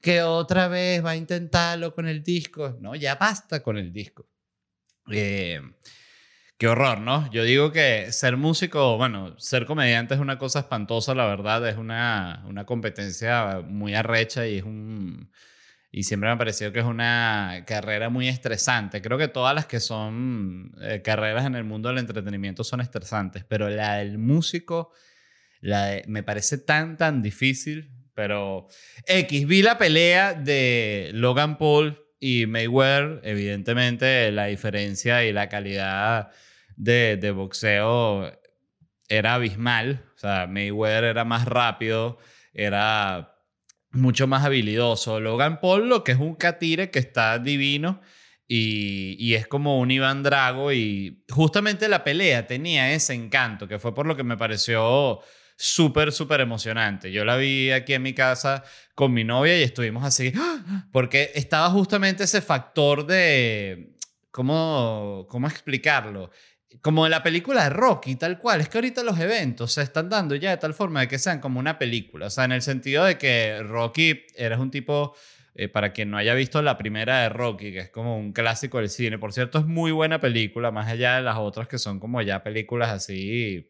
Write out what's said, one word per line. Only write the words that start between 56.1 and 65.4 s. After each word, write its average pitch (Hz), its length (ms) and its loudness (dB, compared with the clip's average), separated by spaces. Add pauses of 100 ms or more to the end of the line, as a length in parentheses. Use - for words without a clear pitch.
súper 147 260 0
emocionante. 110 720 -2
Yo 104 140 -2
la 120 100 4
vi 135 360 2
aquí 131 220 0
en 131 100 0
mi 131 100 -4
casa 135 500 0 (320)
con 135 180 4
mi 113 120 2
novia 143 340 4
y 147 40 6
estuvimos 120 420 -2
así, 127 320 0
¡ah! 220 560 -4
Porque 131 420 2
estaba 156 360 2
justamente 196 520 2
ese 190 180 0
factor 143 640 2
de, 120 920 2 (340)
¿cómo, 120 1000 -2
cómo 123 180 -4